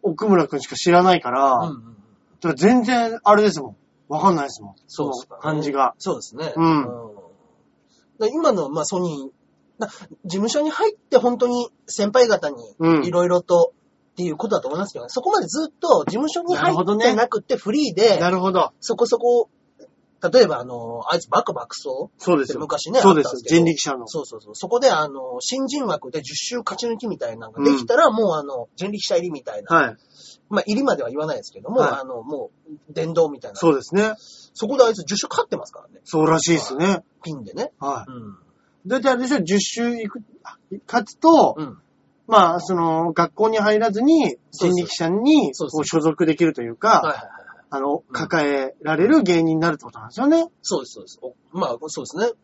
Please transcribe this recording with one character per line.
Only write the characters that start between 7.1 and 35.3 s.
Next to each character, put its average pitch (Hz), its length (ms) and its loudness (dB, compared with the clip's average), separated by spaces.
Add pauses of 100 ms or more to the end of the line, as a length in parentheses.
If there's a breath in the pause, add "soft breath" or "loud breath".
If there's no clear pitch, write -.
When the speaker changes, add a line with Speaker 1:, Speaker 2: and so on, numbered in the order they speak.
Speaker 2:
ん。 104 40 -20 (1040)
だ 214 80 0
今 302 240 2
の、 160 180 -2
ま 151 120 -4
あ、 147 40 -4
ソ 190 140 -4
ニ 143 320 -6
ー、 - 480 -20
な、 214 80 -6
事 - 200 -20 (180)
務 196 240 -2
所 294 120 0
に 302 80 0
入 427 240 -2
っ - 40 -20
て - 200 0
本 240 220 2
当 247 80 2
に 240 220 -2 (180)
先 208 240 -4
輩 240 160 6
方 180 220 0
に 120 280 -14
Speaker 1:
う 165 220 4
ん。 131 60 0
Speaker 2:
色 175 220 2
々 175 140 2
と 170 320 4 (380)
っ - 40 -20
て 180 60 -8
い 175 80 -2
う 151 80 -6
こ 226 100 -6
と 202 100 0
だ - 40 -2
と - 60 -8
思 147 100 -6
い - 20 -4
ま 196 60 -4
す - 80 -16
け - 60 -10
ど - 60 -12
ね。 - 40 -18
そ 247 120 -6
こ 381 100 0
ま 415 100 2
で 170 60 -8
ず 294 240 -6
っ - 80 -20
と 320 260 2
事 - 60 -4
務 269 180 -2
所 349 140 -6
に 349 120 0
入 - 180 0
っ - 20 0
て - 0 -
な - 0 -
く - 0 -
て - 0 -
Speaker 1:
な - 0 -
る - 20 -
ほ 180 60 0
ど 202 120 0
ね。 226 640 0
Speaker 2:
フ 208 140 -8
リ 285 220 -2
ー - 20 -8
で、 208 240 4
Speaker 1:
な 175 100 0
る 185 100 -2
ほ 190 120 0
ど。 175 280 0
Speaker 2:
そ - 160 -6
こ 233 120 0
そ 233 100 0
こ、 240 320 2 (840)
例 247 120 8
え 185 40 6
ば 139 120 -4
あ 123 40 -10
の、 117 380 -10 (100)
あ 175 60 0
い - 20 0
つ - 100 -12
バ - 140 2
カ - 80 -6
爆 - 240 -10
走 139 420 -8
Speaker 1:
そ 180 180 2
う 147 40 2
で 131 60 0
す 135 80 -8
よ。 - 0 -
Speaker 2:
っ 127 40 -6
て - 20 -
昔 151 320 -6
ね、 254 100 4
Speaker 1:
そ 196 100 8
う 170 40 6
で 147 80 2
す - 20 0
よ。 123 40 -4
Speaker 2:
あ - 20 -6
っ - 0 -
た - 0 -
ん - 20 -8
で 131 60 -8
す 117 40 -18
け - 60 -12
ど。 160 80 4
Speaker 1:
人 170 80 6
力 160 140 0
車 139 180 -4
の。 120 100 -14
Speaker 2:
そ 160 140 -8
う - 40 -10
そ 113 120 -18
う - 40 -18
そ 107 100 -20
う。 107 40 -20
そ - 140 -12
こ 233 100 0
で 262 120 6
あ 156 160 0
の、 131 340 -10
新 269 240 -4
人 262 200 -4
枠 147 260 -6
で 156 100 -6
十 135 140 -12
週 240 240 -6
勝 - 180 -8
ち 240 100 -6
抜 226 100 -4
き 233 100 -10
み 170 100 -6
た 117 140 -8
い 113 60 -14
な - 100 -18
の - 60 -20
が 143 100 -6
で 143 120 4
き 123 120 -4
た - 100 2
ら、 - 100 6
Speaker 1:
う - 40 4
ん。 214 40 -4
Speaker 2:
も 208 180 0
う - 20 -
あ 147 80 -4
の、 135 320 -10
人 196 160 -8
力 208 100 -10
車 196 140 -2
入 170 80 2
り 180 80 -6
み 139 120 -12
た - 140 -12
い - 60 -12
な。 165 120 0
Speaker 1:
は 131 160 4
い。 107 60 -20 (520 soft breath)
Speaker 2:
ま 202 100 0
あ、 - 80 -4
入 208 80 -2
り 269 80 0
ま 233 120 2
で 139 80 -6
は 117 60 -6
言 135 80 -8
わ 151 80 -4
な 156 80 -4
い 123 40 -6
で 104 60 -10
す - 80 -20
け 98 100 -20
ど 135 100 -12
も、 247 100 2
Speaker 1:
は - 60 4
い。 - 40 0 (100)
Speaker 2:
あ - 20 -10
の、 - 180 -12
も 277 300 -10 (180)
う、 - 240 -20
電 165 200 -6
動 160 160 4
み 139 100 -10
た 120 100 -16
い - 20 -16
な。 98 60 -18
Speaker 1:
そ 170 140 4
う 139 40 4
で 131 60 -4
す - 140 -8
ね。 214 180 2 (400 loud breath)
Speaker 2:
そ 220 140 -6
こ 269 100 -4
で 254 60 8
あ 226 60 6
い 226 40 -2
つ 190 100 -8
十 170 120 -6
週 - 120 -6
勝 - 200 -4